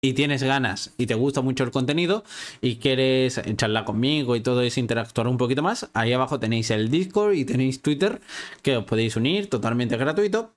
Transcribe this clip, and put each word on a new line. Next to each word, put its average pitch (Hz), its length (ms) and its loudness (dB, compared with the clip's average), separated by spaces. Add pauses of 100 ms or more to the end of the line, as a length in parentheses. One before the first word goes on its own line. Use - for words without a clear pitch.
y 135 100 2
tienes 143 300 0
ganas 131 540 0
y 123 100 0
te 120 80 2
gusta 139 260 2
mucho 131 220 0
el 120 80 -2
contenido 165 540 0 (360)
y 120 140 0
quieres 131 680 2 (140)
charlar 107 300 0
conmigo 123 500 0
y 113 60 -2
todo 123 200 2
eso, 123 200 0
interactuar 113 460 -2
un 127 100 0
poquito 127 260 0
más, 208 300 -2
ahí 117 180 0
abajo 131 280 0
tenéis 113 320 -2
el 110 200 0
Discord 190 420 2
y 147 120 0
tenéis 131 360 0
Twitter, 170 380 0 (420)
que 135 140 0
os 113 80 -2
podéis 110 320 0
unir 175 340 0
totalmente 117 460 0
gratuito. 196 600 0